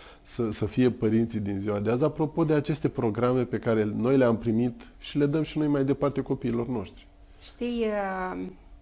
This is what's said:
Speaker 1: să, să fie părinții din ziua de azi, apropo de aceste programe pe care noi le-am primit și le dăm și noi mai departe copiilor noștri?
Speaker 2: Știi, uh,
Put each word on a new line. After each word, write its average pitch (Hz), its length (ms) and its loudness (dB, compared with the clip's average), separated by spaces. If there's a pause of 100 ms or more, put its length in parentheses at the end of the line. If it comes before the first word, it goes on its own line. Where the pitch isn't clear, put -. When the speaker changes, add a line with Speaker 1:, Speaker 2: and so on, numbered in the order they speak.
(220)
Speaker 1:
să, - 300 -4
să 107 140 -2
fie 123 260 4
părinții 113 480 2
din 98 200 -2
ziua 104 200 -2
de 104 120 0
azi, 123 120 2
apropo 151 400 0
de 156 100 2
aceste 147 360 0
programe 123 560 2
pe 113 140 -4
care 110 240 2
noi 107 340 2
le-am 120 200 6
primit 117 600 0
și - 200 -8
le 143 80 4
dăm 151 180 0
și - 140 -4
noi 151 100 2
mai 143 160 2
departe 135 380 0
copiilor 120 460 -2
noștri? 110 400 -8 (340)
Speaker 2:
Știi, 240 440 -4
uh, 190 560 -4 (400)